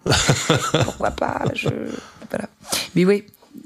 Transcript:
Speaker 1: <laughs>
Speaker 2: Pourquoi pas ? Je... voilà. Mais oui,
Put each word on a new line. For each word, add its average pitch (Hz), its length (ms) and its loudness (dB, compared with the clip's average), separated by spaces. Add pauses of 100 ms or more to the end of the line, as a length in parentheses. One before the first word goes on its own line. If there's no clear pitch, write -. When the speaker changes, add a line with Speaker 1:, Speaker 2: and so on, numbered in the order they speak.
Speaker 1:
<laughs> - 760 2
Speaker 2:
Pourquoi - 280 -2
pas ? - 320 -2 (100)
Je... - 160 -4 (600)
voilà. - 200 -6 (460)
Mais 175 100 6
oui, 202 180 4 (420)